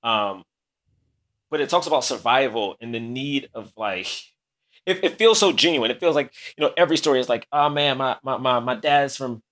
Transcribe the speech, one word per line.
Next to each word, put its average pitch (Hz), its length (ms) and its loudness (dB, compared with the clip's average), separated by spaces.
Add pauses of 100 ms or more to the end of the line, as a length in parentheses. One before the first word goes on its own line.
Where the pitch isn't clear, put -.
Um, 104 400 0 (1040)
but 151 120 -4
it 139 80 -4
talks 175 180 0
about 151 160 2
survival 117 760 0
and 117 120 -10
the 117 60 -4
need 131 540 -6
of, 110 220 -14
like, 98 320 -6 (800)
it, 185 180 -2
it - 140 0
feels 220 220 6
so 196 120 4
genuine. 139 400 2
It 117 80 -6
feels 165 160 2
like, 143 180 -2 (240)
you 147 80 0
know, 135 120 2
every 160 200 4
story 143 220 2
is 127 100 -2
like, 117 220 -2
"Oh 147 180 2
man, 147 280 0
my, 131 260 -2
my, 131 140 -4
my, 127 220 2
my 123 160 -4
dad's 143 420 0
from 120 240 -8 (100)